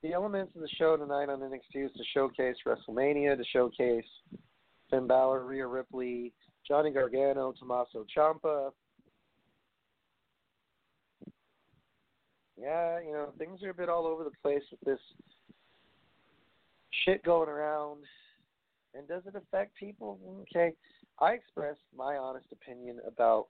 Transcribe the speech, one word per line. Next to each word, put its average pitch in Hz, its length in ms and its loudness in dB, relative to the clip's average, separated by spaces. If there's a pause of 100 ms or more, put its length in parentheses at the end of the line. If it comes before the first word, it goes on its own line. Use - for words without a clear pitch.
The 160 120 -4
elements 196 400 -2
of 165 80 -12
the 151 60 -10
show 160 280 4
tonight 143 320 -2
on 135 140 -4
N 131 100 -6
X 131 200 -10
T 139 80 -4
is 135 120 -4
to 117 120 -12 (100)
showcase 127 420 0 (100)
WrestleMania, 139 720 2
to 123 80 -4
showcase 123 640 2 (840)
Finn 131 180 0
Balor, 131 380 4
Rhea 135 220 -4
Ripley, 123 680 -6 (340)
Johnny 151 240 4
Gargano, 135 640 2
Tommaso 123 520 -4 (120)
Ciampa. 151 560 2 (3750)
Yeah, 165 440 -2
you 160 120 -10
know, 147 260 -6
things 175 240 -10
are 196 80 -8
a 180 40 -10
bit 175 140 -6
all 170 180 0
over 160 180 -4
the 147 60 -6 (120)
place 143 280 0
with - 100 -20
this 135 200 -2 (2000)
shit 190 180 2
going 165 260 4
around. 147 560 -4 (920)
And 143 120 -16
does 175 200 -8
it 196 80 -18
affect 196 420 -4
people? 202 420 -12 (240)
Okay. 170 320 2 (440)
I 170 140 4
expressed 151 480 -8 (140)
my 135 220 -4
honest 131 360 -8
opinion 123 540 -14
about 113 440 4